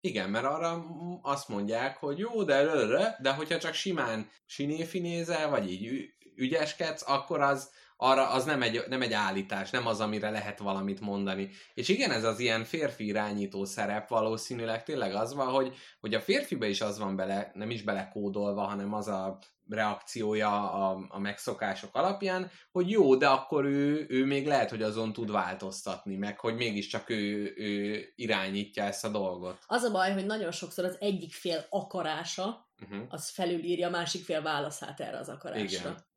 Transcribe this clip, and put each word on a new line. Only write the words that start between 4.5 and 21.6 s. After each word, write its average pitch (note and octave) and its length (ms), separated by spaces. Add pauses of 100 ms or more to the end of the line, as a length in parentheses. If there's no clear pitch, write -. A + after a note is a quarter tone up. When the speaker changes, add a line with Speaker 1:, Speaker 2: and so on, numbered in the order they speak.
Speaker 1:
vagy G2+ 200
így F#2+ 160
ü-, B2+ 220 (280)
ügyeskedsz, D3+ 720
akkor C#3 320
az, C#3 300 (260)
arra, C3+ 320
az B2+ 160
nem C#3+ 180
egy, A#2 260
nem C3 140
egy A2+ 100
állítás, G2 580
nem B2 160
az, A2 140
amire G#2+ 300
lehet G#2 280
valamit G2 420
mondani. G2 500 (240)
És B2 140
igen, A3 220
ez A2+ 140
az A2+ 140
ilyen A2+ 260
férfi B2+ 420
irányító G2+ 580
szerep G#2 440
valószínűleg A2+ 760
tényleg A#2 300
az A#2 200
van, C#3 120
hogy, C3 280 (260)
hogy A2 140
a G#2+ 60
férfibe A3+ 480
is G2+ 120
az G#2 180
van G2 180
bele, G2 380
nem G#2+ 160
is A2 120
belekódolva, G2+ 800
hanem G2+ 320
az G#2 140
a F#2+ 300 (300)
reakciója G#2+ 1040
a, F#2+ 360
a - 100
megszokások G2+ 760